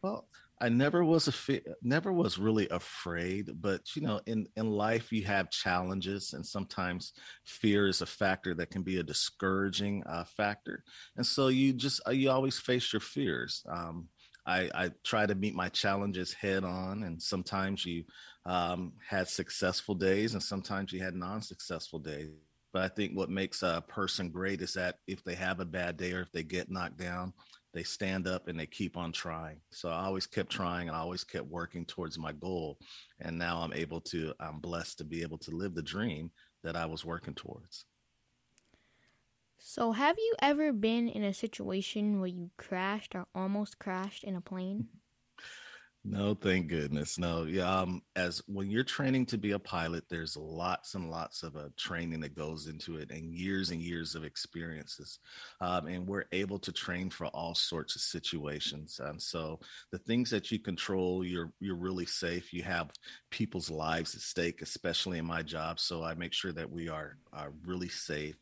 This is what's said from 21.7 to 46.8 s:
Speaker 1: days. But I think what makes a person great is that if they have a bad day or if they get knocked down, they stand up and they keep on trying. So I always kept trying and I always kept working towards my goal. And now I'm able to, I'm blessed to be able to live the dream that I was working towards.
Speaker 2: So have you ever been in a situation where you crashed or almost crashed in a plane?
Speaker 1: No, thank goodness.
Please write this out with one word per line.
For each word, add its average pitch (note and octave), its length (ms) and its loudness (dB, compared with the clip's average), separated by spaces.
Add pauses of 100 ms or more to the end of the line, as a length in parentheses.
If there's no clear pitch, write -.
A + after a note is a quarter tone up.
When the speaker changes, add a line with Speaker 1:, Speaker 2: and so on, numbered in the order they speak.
Speaker 1:
days. D2+ 320 -6 (420)
But F#2 120 4
I F#2+ 40 4
think F#2+ 300 0
what F#2 140 2
makes F#2+ 320 0
a E2+ 240 4
person F#2 420 -2
great F#2 320 -2
is F2 120 -4
that F2+ 340 0
if F#2+ 160 -6
they F2+ 120 -4
have F#2 240 0
a F#2 60 -2
bad F2 320 -2
day F2+ 160 -2
or F2+ 80 0
if F2 100 -8
they E2 120 -2
get F2 260 -2
knocked F2 280 -4
down, F2+ 360 -4 (400)
they E2+ 100 -4
stand F#2+ 440 0
up F#2 220 0
and E2 100 -4
they D#2 60 -2
keep F2 320 -4
on E2+ 160 -4
trying. D#2+ 480 -6 (100)
So - 160 -8
I E2+ 160 0
always F#2+ 220 0
kept - 260 -2
trying F2 380 0
and D#2+ 60 -2
I D#2+ 40 0
always F2 240 -2
kept - 220 -6
working E2+ 400 -6
towards E2 340 -6
my D#2 140 -4
goal. D#2+ 440 -4 (440)
And E2 160 -4
now E2+ 240 2
I'm E2 100 -2
able D#2+ 300 -2
to, D#2+ 400 -2
I'm D2+ 180 -6
blessed E2+ 380 -4
to D#2+ 80 -8
be E2 160 -4
able D#2+ 160 -6
to - 140 -10
live F2+ 220 -2
the E2 80 -2
dream E2 500 -2 (340)
that E2 100 -2
I E2 100 0
was D#2+ 200 -6
working E2 280 -6
towards. - 520 -14 (1700)
Speaker 2:
So - 360 0
have C#4+ 240 4
you A4+ 240 4
ever D4 320 6
been A3+ 340 4
in G#3+ 160 0
a G3 100 2
situation G3+ 840 0
where F#3 80 0
you F3+ 300 -6
crashed G3 580 -2
or F3+ 180 -4
almost G3 460 0
crashed F#3+ 460 -4
in F#3+ 100 -2
a F3 60 -2
plane? F#3+ 480 -4 (1120)
Speaker 1:
No, G2+ 300 2
thank F#2 340 4
goodness. D2+ 520 0